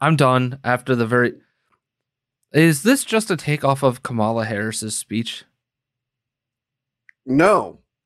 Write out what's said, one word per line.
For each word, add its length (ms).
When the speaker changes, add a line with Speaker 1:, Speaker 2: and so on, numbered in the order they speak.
Speaker 1:
I'm 160
done 480
after 320
the 100
very, 280
is 300
this 220
just 260
a 60
takeoff 480
of 180
Kamala 420
Harris's 540
speech? 460
Speaker 2:
No, 540